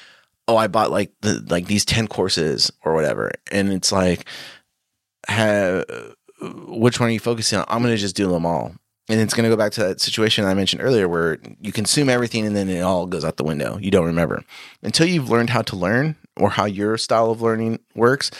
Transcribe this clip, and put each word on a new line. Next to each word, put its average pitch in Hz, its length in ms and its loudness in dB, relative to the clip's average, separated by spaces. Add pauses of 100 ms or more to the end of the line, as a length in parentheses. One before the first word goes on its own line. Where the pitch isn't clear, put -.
(460)
"Oh, 117 120 4
I 110 80 2
bought, 104 240 2
like, 95 220 -2 (100)
the, 80 260 -2
like, 87 180 0
these 101 200 0
ten 113 200 0
courses 80 640 0 (140)
or 80 100 2
whatever." 62 380 0 (180)
And 98 220 0
it's 92 180 -2
like, 92 380 2 (1000)
"Ha-, 104 540 2 (600)
which - 580 0
one 120 80 2
are 117 40 0
you 110 80 -2
focusing 113 380 -2
on?" 80 100 -2
I'm 117 140 -2
gonna 120 140 2
just 98 200 -4
do 98 140 2
them 85 140 0
all. 82 280 -2 (360)
And 110 100 2
it's 110 140 2
gonna 113 160 0
go 113 80 4
back 107 160 0
to - 80 -4
that 95 220 -2
situation 107 420 0
I 95 80 2
mentioned 95 300 0
earlier 113 260 4
where 82 300 0 (200)
you 101 140 -10
consume 131 380 0
everything 120 360 0
and 104 80 -2
then 98 140 0
it 90 140 -2
all 92 240 0
goes 90 180 -4
out 80 140 -4
the 67 60 -2
window. 73 340 -4
You 98 120 -4
don't 95 140 6
remember. 82 400 0 (380)
Until - 240 2
you've 156 240 0
learned 117 180 2
how 117 140 0
to 107 140 -6
learn 120 400 0 (200)
or 101 140 2
how 101 160 0
your 104 320 -2
style 113 320 2
of 113 100 -2
learning 113 400 0 (140)
works 123 460 2